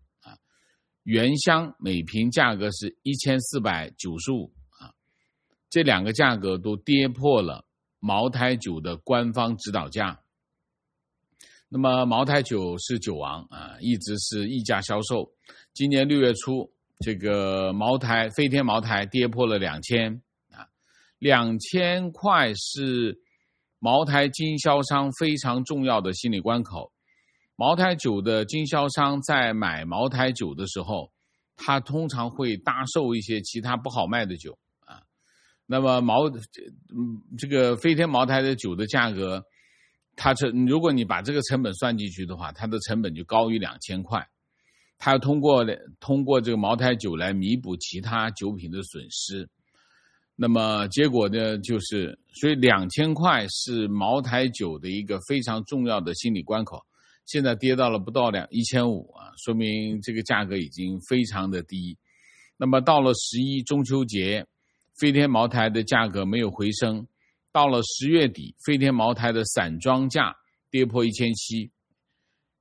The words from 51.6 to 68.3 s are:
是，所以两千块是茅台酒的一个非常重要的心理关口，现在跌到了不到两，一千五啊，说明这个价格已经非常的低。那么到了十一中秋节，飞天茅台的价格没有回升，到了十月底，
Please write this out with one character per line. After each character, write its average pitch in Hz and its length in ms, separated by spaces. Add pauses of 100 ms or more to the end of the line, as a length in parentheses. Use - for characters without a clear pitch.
是， 92 380 (160)
所 - 160
以 151 60
两 110 340
千 156 240
块 147 360
是 117 400
茅 104 320
台 123 260
酒 90 320
的 92 100
一 101 140
个 101 240
非 139 140
常 113 240
重 131 200
要 110 140
的 85 140
心 117 200
理 92 80
关 107 220
口， 80 160 (460)
现 143 180
在 123 100
跌 127 220
到 127 140
了 110 100
不 98 100
到 120 200
两， 98 200
一 117 140
千 123 240
五 107 260
啊， - 200 (100)
说 117 100
明 107 480
这 113 120
个 110 80
价 104 240
格 95 100
已 82 140
经 92 280 (120)
非 127 160
常 98 260
的 90 120
低。 87 340 (580)
那 131 100
么 131 140
到 143 220
了 131 140
十 117 260
一 135 220
中 143 200
秋 131 220
节， 101 400 (520)
飞 147 140
天 143 180
茅 117 200
台 117 200
的 110 140
价 113 240
格 98 180
没 107 140
有 110 100
回 104 220
升， 110 340 (480)
到 147 140
了 123 160
十 135 260
月 160 180
底， 78 260 (120)